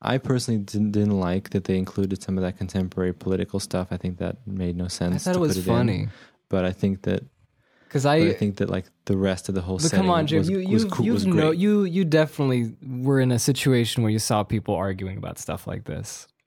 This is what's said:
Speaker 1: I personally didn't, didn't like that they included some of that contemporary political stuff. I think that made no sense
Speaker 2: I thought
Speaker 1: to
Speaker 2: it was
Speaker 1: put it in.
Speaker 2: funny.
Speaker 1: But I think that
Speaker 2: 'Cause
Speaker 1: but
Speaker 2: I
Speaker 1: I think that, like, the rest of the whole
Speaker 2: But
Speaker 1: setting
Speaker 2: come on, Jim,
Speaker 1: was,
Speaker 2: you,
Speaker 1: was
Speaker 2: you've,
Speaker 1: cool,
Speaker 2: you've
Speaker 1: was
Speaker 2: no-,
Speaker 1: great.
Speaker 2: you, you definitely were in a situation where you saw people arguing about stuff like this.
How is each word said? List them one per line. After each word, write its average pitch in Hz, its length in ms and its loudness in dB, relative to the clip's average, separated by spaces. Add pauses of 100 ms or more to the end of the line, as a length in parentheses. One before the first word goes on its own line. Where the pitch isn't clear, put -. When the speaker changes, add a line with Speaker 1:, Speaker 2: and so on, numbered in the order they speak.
Speaker 1:
I 127 160 0
personally 123 420 0
didn't, 104 320 0
didn't 104 280 2
like 92 300 -2
that 95 140 -2
they 95 140 0
included 95 440 -2
some 95 160 -4
of 92 40 0
that 92 160 -2
contemporary 92 540 -2
political 95 480 -2
stuff. 92 300 -4
I 90 80 -6
think 90 200 -6
that 92 280 -6
made 92 300 -4
no 90 120 -4
sense - 380 -2
Speaker 2:
I 185 60 0
thought 180 60 0
Speaker 1:
to - 0 -
Speaker 2:
it - 20 0
was 131 180 0
Speaker 1:
put 90 80 -4
it - 40 -6
in. 117 60 4
Speaker 2:
funny. 107 320 0 (400)
Speaker 1:
But 95 160 0
I 92 80 0
think 98 300 -2
that 95 200 -2 (680)
Speaker 2:
'Cause 139 140 0
Speaker 1:
but 143 60 4
Speaker 2:
I 151 60 4 (140)
Speaker 1:
I - 20 0
think 101 240 -2
that, 98 140 -2
like, 92 160 -4 (180)
the 101 120 2
rest 95 340 0
of 95 40 -2
the 95 60 0
whole 92 160 -4
Speaker 2:
But 147 80 -2
Speaker 1:
setting 165 220 2
Speaker 2:
come 180 40 4
on, 165 160 2
Jim, 156 120 2
Speaker 1:
was, 151 120 2
Speaker 2:
you, 196 80 0
Speaker 1:
was 185 80 -2 (160)
Speaker 2:
you've, 202 80 -2
Speaker 1:
cool, - 160 -2
Speaker 2:
you've 233 80 2
Speaker 1:
was 202 120 0
Speaker 2:
no-, 185 60 2 (180)
Speaker 1:
great. 165 80 0
Speaker 2:
you, 208 260 4
you 185 200 0
definitely 143 760 2
were 127 380 0
in 127 100 4
a 120 80 4
situation 123 640 2
where 107 80 2
you 110 80 2
saw 107 240 2
people 104 320 -2
arguing 95 440 -4
about 92 200 -10
stuff - 300 -8
like - 160 -8
this. - 420 -10 (200)